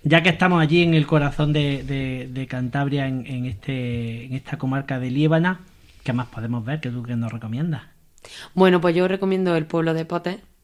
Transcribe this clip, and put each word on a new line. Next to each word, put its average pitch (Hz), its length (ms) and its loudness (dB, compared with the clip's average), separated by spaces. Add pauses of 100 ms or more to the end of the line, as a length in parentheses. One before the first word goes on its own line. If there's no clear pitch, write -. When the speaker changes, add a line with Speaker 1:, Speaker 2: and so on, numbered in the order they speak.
Speaker 1:
Ya 160 200 4
que 180 60 4
estamos 180 320 4
allí 160 220 4
en 165 120 4
el 151 120 4
corazón 147 460 2
de, 143 300 0
de, 131 480 -6
de 131 160 -8
Cantabria, 135 640 -2
en, 131 180 -4
en 127 200 -6
este, 120 800 -6
en 131 80 -8
esta 131 240 -8
comarca 135 420 -4
de 127 100 -4
Liébana, 160 500 2 (440)
¿qué 131 80 -4
más 120 140 -2
podemos 117 380 -6
ver? 143 160 -6
¿Qué 127 100 -8
tú 120 120 -8
qué 120 140 -6
nos 117 160 -4
recomiendas? 117 500 -6 (720)
Speaker 2:
Bueno, 180 260 8
pues 170 140 2
yo 180 140 2
recomiendo 190 480 0
el 160 100 0
pueblo 165 280 0
de 160 100 -2
Potes, 175 340 -6 (260)